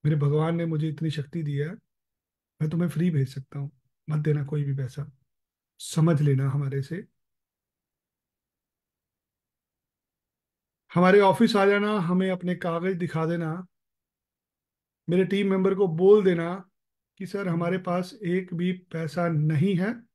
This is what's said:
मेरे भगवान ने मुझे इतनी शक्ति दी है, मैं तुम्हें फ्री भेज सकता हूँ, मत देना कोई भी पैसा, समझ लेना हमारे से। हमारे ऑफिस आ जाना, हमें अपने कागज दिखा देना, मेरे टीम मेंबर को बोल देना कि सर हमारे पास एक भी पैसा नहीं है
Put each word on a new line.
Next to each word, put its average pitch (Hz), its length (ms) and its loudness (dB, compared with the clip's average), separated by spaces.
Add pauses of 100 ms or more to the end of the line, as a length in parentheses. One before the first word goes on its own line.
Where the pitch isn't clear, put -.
मेरे 156 100 2
भगवान 151 380 0
ने 170 100 -2
मुझे 156 240 -2
इतनी 156 220 -4
शक्ति 147 320 -8
दी 143 120 -4
है, 147 140 -4 (880)
मैं 156 100 -2
तुम्हें 170 200 0
फ्री 160 220 0
भेज 135 180 0
सकता - 300 -14
हूँ, 143 120 -10 (360)
मत 156 120 -2
देना 147 260 0
कोई 147 180 -4
भी 139 120 -2
पैसा, 139 300 -8 (760)
समझ 160 420 2
लेना 139 280 2
हमारे 139 320 -4
से। 170 220 -10 (4000)
हमारे 185 300 6
ऑफिस 202 340 4
आ 196 100 4
जाना, 208 340 2
हमें 185 320 0
अपने 180 240 -4
कागज 180 400 -4
दिखा 165 300 -4
देना, 165 260 -4 (1600)
मेरे 180 180 2
टीम 196 240 0
मेंबर 190 260 2
को 196 120 2 (100)
बोल 196 280 8
देना 175 300 0 (640)
कि 190 80 -10
सर 196 200 -8
हमारे 175 340 -2
पास 180 340 -4
एक 180 380 -4
भी 175 180 -2 (200)
पैसा 165 360 -4
नहीं 160 500 2
है 202 160 -2 (220)